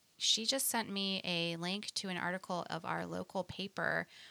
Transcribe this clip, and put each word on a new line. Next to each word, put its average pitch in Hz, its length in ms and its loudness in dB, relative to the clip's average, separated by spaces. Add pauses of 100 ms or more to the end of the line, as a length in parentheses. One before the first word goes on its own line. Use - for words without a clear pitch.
(180)
she - 300 4
just 262 220 2
sent 226 200 0
me 196 340 0
a 170 340 2
link 185 380 -2
to 196 140 -2
an 180 80 -2
article 180 500 -2
of 165 160 -2
our 170 220 -2
local 180 380 -4
paper 170 640 -2 (240)